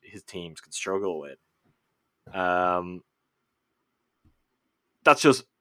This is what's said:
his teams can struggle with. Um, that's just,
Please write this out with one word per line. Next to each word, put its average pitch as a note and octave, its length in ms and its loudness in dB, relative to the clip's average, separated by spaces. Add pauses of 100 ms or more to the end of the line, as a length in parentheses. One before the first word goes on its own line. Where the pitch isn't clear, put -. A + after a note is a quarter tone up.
his G2 200 -20
teams E2+ 380 -16
can - 120 -20
struggle F#2+ 460 -4
with. C#2+ 200 -14 (960)
Um, F2+ 680 -2 (2000)
that's D3 200 6
just, C#3+ 220 6 (160)